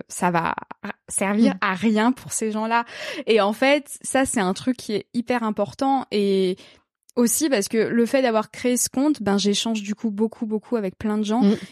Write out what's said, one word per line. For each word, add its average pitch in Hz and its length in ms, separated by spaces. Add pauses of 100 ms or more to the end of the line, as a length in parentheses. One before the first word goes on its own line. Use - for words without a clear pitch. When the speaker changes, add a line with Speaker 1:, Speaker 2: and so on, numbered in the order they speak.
Speaker 1:
ça 180 220
va 165 220 (540)
servir 208 460
Speaker 2:
Mm. 185 80
Speaker 1:
à 196 140
rien 214 360
pour - 220
ces 220 180
gens-là. 226 320 (420)
Et 220 140
en 202 140
fait, 277 320 (160)
ça, 269 240
c'est - 160
un 185 120
truc 254 220
qui - 200
est - 180
hyper 233 300
important. 240 680
Et 196 460 (600)
aussi 247 320
parce 208 180
que 226 100
le 220 280
fait 262 160
d'avoir 220 300
créé 247 260
ce - 100
compte, 285 340
ben, 202 160
j'échange 208 440
du 202 140
coup 220 160
beaucoup, 220 340
beaucoup 214 320
avec 190 200
plein 214 200
de 214 60
gens. 214 180
Speaker 2:
Mm. 202 140 (160)